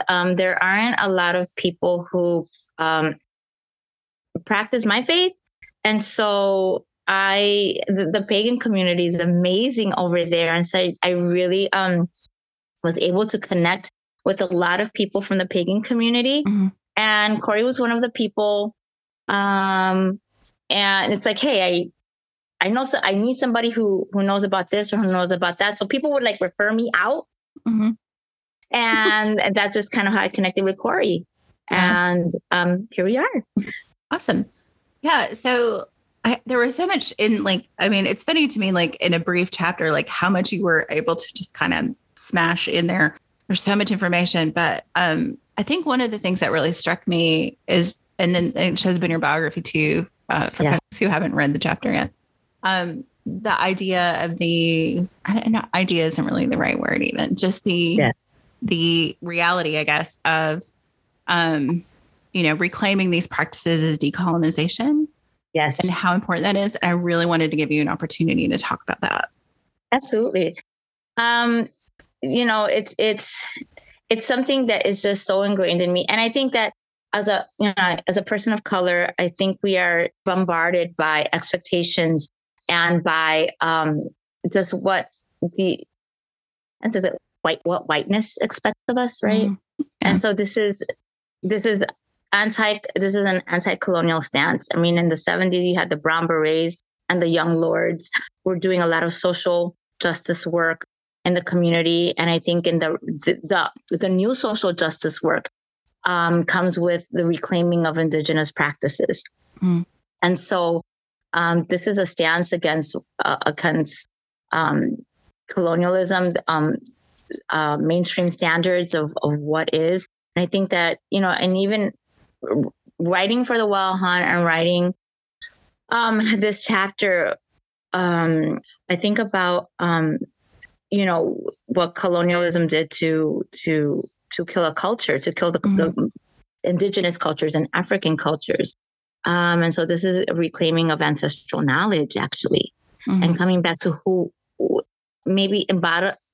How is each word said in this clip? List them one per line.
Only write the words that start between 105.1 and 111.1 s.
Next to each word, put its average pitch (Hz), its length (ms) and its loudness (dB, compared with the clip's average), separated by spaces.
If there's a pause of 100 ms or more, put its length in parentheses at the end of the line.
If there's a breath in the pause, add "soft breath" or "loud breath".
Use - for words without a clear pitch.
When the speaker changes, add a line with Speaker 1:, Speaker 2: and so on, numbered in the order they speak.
Speaker 1:
work, - 260 -2 (580)
um, 170 380 2
comes 180 340 0
with 170 340 -2
the 175 120 0
reclaiming 170 640 0
of 160 100 -2
indigenous 156 560 0
practices. - 720 -2 (380)
Speaker 2:
Mm. 175 240 2 (340)
Speaker 1:
And 175 180 2
so, 170 440 -2 (500)